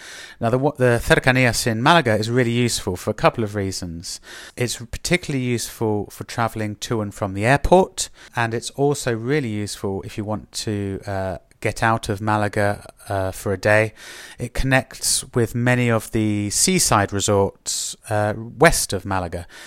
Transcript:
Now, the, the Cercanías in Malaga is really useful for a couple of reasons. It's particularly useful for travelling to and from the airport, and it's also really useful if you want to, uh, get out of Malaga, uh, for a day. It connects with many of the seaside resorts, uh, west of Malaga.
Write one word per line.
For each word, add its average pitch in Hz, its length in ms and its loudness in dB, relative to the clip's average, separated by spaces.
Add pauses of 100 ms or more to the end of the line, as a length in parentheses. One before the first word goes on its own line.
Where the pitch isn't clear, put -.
(400)
Now, 113 80 0
the, 123 100 2
the 127 460 2
Cercanías 127 600 2
in 113 160 0
Malaga 143 340 4
is 110 140 -2
really 120 220 2
useful 117 440 0
for - 140 -6
a 104 40 0
couple 143 300 0
of 101 100 -6
reasons. 92 640 -6 (380)
It's 120 200 -2
particularly 139 680 -4
useful 113 680 -2
for - 140 -12
travelling 110 520 -4
to 113 260 -4
and 104 120 -6
from 95 200 -4
the 101 100 -2
airport, 143 640 4 (260)
and 113 200 -2
it's - 160 -6
also 139 440 -2
really 120 360 -2
useful 104 520 -4
if - 140 -14
you 107 80 -4
want 104 280 -8
to, 101 540 -4
uh, 95 320 -4 (220)
get 107 200 -4
out 113 280 2
of 101 120 -2
Malaga, 104 640 0 (240)
uh, 95 220 -2
for 101 220 -4
a 95 40 -2
day. 107 360 4 (440)
It 123 160 -8
connects - 800 0
with 117 220 2
many 123 340 2
of 113 220 2
the 104 400 0
seaside - 640 4
resorts, - 800 0 (160)
uh, 104 260 0
west 117 560 2
of 95 120 -4
Malaga. 90 420 -4 (200)